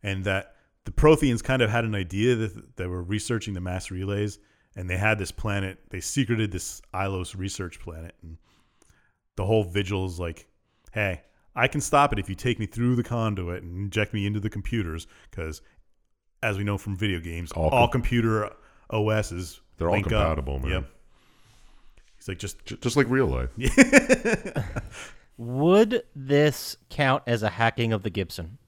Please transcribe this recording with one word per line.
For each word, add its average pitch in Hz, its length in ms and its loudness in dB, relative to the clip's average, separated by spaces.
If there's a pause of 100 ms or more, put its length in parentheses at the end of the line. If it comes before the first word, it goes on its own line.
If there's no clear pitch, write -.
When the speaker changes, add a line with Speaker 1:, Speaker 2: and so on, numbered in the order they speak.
Speaker 1:
And 95 220 -4
that 98 300 -2 (300)
the - 80 -10
Protheans 151 520 6
kind 131 180 0
of 107 80 4
had 117 140 0
an 110 100 -2
idea 101 400 2
that 110 420 -6
they 90 100 -6
were 90 160 -6
researching 107 520 -4
the 90 60 -6
mass 90 300 -6
relays, 101 480 -4 (360)
and 90 140 -8
they 92 80 -2
had 107 220 2
this 92 140 -6
planet. 98 460 -4 (120)
They 90 100 -8
secreted 110 500 -2
this - 300 -10 (140)
Ilos 95 420 -4
research 92 440 -8
planet, 82 420 -14
and 80 160 -16 (1000)
the 95 80 -4
whole 107 200 4
Vigil 95 420 -2
is 87 120 -8
like, 85 280 -8 (460)
"Hey, 98 280 -2 (360)
I 120 120 2
can 147 120 -2
stop 143 320 4
it 101 60 -2
if 95 100 -4
you 95 60 -6
take 123 240 -2
me 107 80 -4
through 120 300 0
the 120 80 0
conduit 98 580 -4
and 90 220 -8
inject 101 300 -2
me 101 120 -2
into 104 140 -2
the 107 100 -4
computers," 87 560 -4 (240)
'cause 80 300 -8 (800)
as 104 160 -2
we 101 60 -4
know 101 120 0
from 101 200 -6
video 92 240 -2
games, 85 320 -8
Speaker 2:
All 80 180 2
Speaker 1:
all 120 160 6
Speaker 2:
com- 123 160 0
Speaker 1:
computer 110 480 2 (400)
O 107 200 2
Ss 90 500 -4 (180)
Speaker 2:
They're 82 100 0
all 90 60 4
Speaker 1:
link 98 120 0
up. - 40 0
Speaker 2:
compatible, 76 480 0
man. 65 120 -4
Speaker 1:
Yep. 90 200 -4 (1300)
He's - 120 -14
like, 92 100 -8
Just - 280 -12
Speaker 2:
J-, - 100 -10
just 120 200 0
like 135 120 6
real 131 180 2
life. 64 300 -2
Speaker 1:
<laughs> 247 1000 6 (840)
Speaker 3:
Would 175 680 4 (100)
this 143 640 2 (140)
count 135 360 2
as 117 160 0
a 107 80 2
hacking 113 420 2
of 101 100 0
the 104 80 -4
Gibson? 92 580 -6